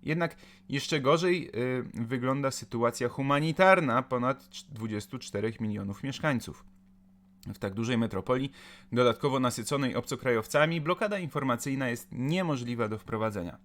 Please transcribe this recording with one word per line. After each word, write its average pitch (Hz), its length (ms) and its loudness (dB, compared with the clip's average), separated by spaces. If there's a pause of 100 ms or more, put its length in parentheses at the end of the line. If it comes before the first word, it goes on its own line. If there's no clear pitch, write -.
Jednak 165 340 0 (320)
jeszcze 143 320 0
gorzej, 165 540 4
y, 127 300 -2 (100)
wygląda 131 560 0
sytuacja 120 580 0
humanitarna 147 920 4
ponad 127 480 -2
cz-, - 220 -16
dwudziestu 110 460 -6
czterech 110 420 -4
milionów 101 420 -4
mieszkańców. 131 640 -4 (920)
W - 40 -20
tak 98 160 -4
dużej 113 240 0
metropolii, 113 540 0 (400)
dodatkowo 123 480 4
nasyconej 127 560 0
obcokrajowcami, 135 840 0
blokada 190 380 -2
informacyjna 135 680 -2
jest 117 240 -6
niemożliwa 127 760 -2
do 107 100 -4
wprowadzenia. 104 680 -4